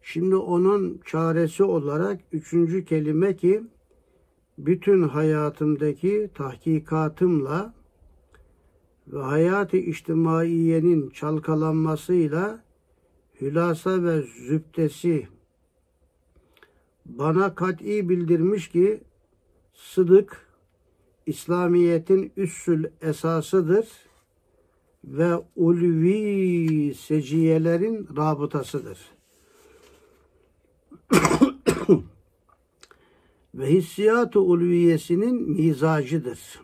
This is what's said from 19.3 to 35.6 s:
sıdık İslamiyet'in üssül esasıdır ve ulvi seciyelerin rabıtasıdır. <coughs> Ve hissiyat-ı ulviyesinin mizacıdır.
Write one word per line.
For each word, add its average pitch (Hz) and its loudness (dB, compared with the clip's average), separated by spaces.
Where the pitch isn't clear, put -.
sıdık - 2
İslamiyet'in 175 2
üssül 170 -2
esasıdır 165 0
ve 151 0
ulvi 170 2
seciyelerin 160 0
rabıtasıdır. 143 -6
<coughs> - 4
Ve 135 -8
hissiyat-ı 214 2
ulviyesinin 175 2
mizacıdır. 147 -2